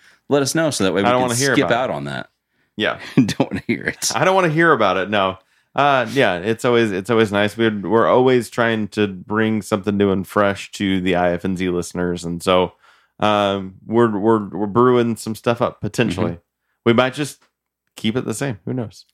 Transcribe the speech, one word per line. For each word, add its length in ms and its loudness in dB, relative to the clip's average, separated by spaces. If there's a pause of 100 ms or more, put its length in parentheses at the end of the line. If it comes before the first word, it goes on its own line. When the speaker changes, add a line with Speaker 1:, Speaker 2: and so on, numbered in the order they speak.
(280)
Speaker 1:
let 140 2
us 120 -2
know 160 0
so 140 -2
that 80 2
way 100 2
we 60 2
Speaker 2:
I 20 4
don't 100 4
Speaker 1:
can 80 0
Speaker 2:
wanna 100 -2
hear 160 2
Speaker 1:
skip 120 2
Speaker 2:
about 240 0
it. 0 -
Speaker 1:
out 60 -4
on 80 -8
that. 260 -10 (460)
Speaker 2:
Yeah. 220 -2 (100)
Speaker 1:
<laughs> 80 -18
Don't 240 2 (120)
wanna 140 -6
hear 180 -4
it. 300 -4
Speaker 2:
I 100 0
don't 100 4
wanna 140 2
hear 240 4
about 240 2
it. 140 -2
No. 280 0 (380)
Uh, 360 2
yeah, 240 2
it's 280 -4
always, 280 2
it's 180 -4
always 220 2
nice. 240 0
We're, 240 0
we're 260 2
always 420 4
trying 400 -2
to 200 -2
bring 520 -2
something 360 -2
new 160 4
and 140 -2
fresh 460 -2
to 280 -2
the 160 0
I 160 2
F 120 -4
N 120 -2
Z 120 -2
listeners. 560 -4
And 180 -8
so, 320 2 (460)
um, 540 0 (100)
we're, 320 2
we're, 340 0
we're 160 -4
brewing 500 2
some 180 -8
stuff 260 -2
up 200 -2
potentially. 520 -4
Speaker 1:
Mm-hmm. 80 -16 (460)
Speaker 2:
We 60 6
might 220 0
just 280 -10 (540)
keep 200 -4
it 80 -4
the 100 -6
same. 300 -6
Who 80 -8
knows? 420 -10